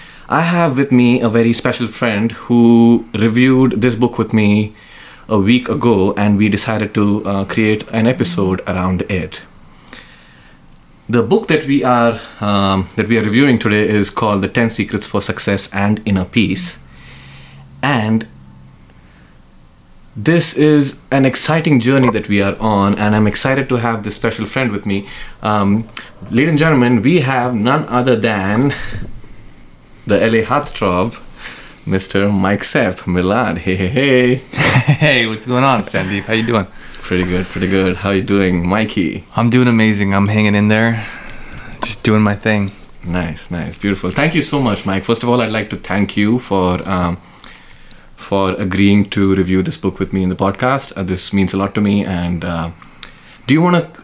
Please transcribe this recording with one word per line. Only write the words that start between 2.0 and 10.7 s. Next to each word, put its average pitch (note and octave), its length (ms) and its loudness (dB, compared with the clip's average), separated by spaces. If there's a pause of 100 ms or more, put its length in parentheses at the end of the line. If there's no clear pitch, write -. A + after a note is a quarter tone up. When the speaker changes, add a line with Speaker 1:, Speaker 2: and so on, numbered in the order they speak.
Speaker 1:
who A#2 720 4 (100)
reviewed B2 680 2
this A#2+ 140 2
book A#2+ 240 0
with A2 140 -2
me G#2 400 2 (540)
a G#2+ 120 0
week A#2+ 300 2
ago, G2+ 480 2
and G2+ 200 2
we G#2+ 120 4
decided G#2+ 440 -2
to, G#2 320 0
uh, G2 200 -2
create G#2+ 460 0
an A2+ 160 0
episode F#2+ 600 0
around F#2 420 -2
it. F2+ 320 -6 (1700)